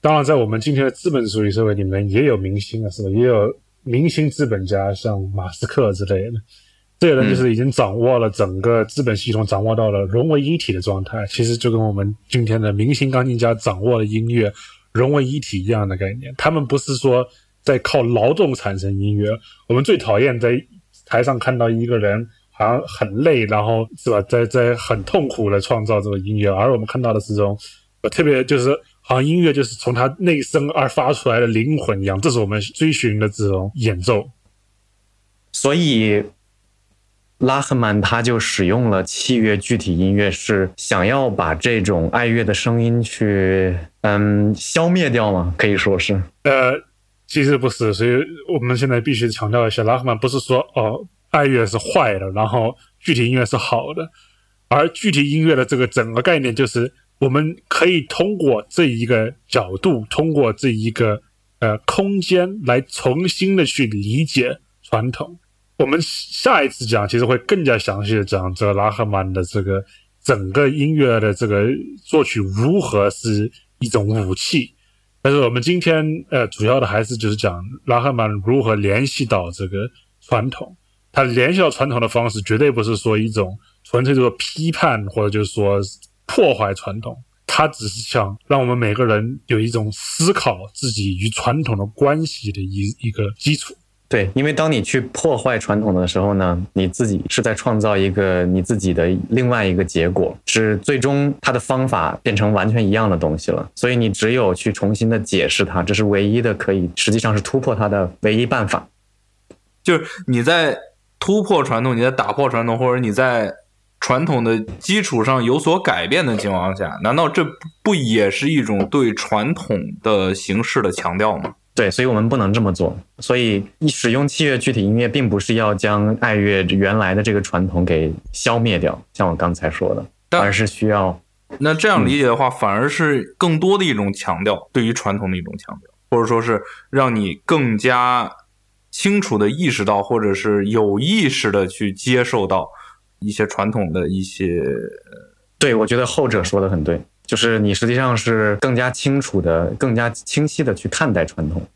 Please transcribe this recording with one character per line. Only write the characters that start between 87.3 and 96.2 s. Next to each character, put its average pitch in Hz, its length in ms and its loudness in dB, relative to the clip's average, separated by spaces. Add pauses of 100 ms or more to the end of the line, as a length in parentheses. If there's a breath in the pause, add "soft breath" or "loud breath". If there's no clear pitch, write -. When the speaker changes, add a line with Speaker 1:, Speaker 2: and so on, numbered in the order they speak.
Speaker 1:
他 151 200 2
只 110 220 -6
是 107 140 -10
想 104 340 -2 (100)
让 139 140 2
我 127 60 0
们 123 100 0
每 113 160 0
个 123 140 0
人 110 400 0
有 117 120 0
一 113 120 0
种 110 200 -2
思 - 400 -2
考 113 280 0 (160)
自 127 160 -4
己 101 260 -2
与 107 140 -2
传 131 320 -2
统 117 160 -2
的 101 80 -4
关 143 400 0
系 104 260 -8
的 101 80 -8
一， 98 400 -4
一 117 100 -4
个 104 280 -4
基 147 180 0
础。 - 180 -14 (340)
Speaker 2:
对， 101 260 0
因 135 100 0
为 151 80 0
当 156 200 0
你 113 100 0
去 - 180 -2 (120)
破 143 260 0
坏 123 180 0
传 104 240 0
统 104 140 0
的 90 100 2
时 90 140 -2
候 101 160 2